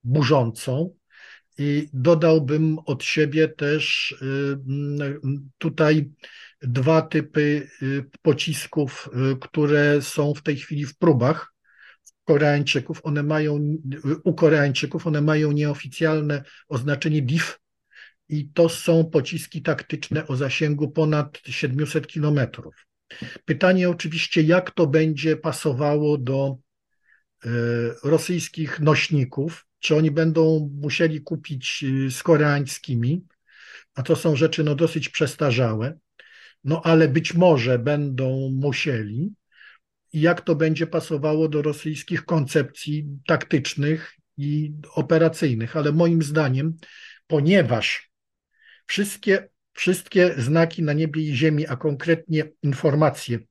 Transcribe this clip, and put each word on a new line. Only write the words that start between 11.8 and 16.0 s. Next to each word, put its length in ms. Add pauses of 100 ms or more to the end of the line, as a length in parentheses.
Koreańczyków. 800
One 200
mają, 340
y, 680
u 100
Koreańczyków, 720
one 160
mają 300
nieoficjalne 880 (260)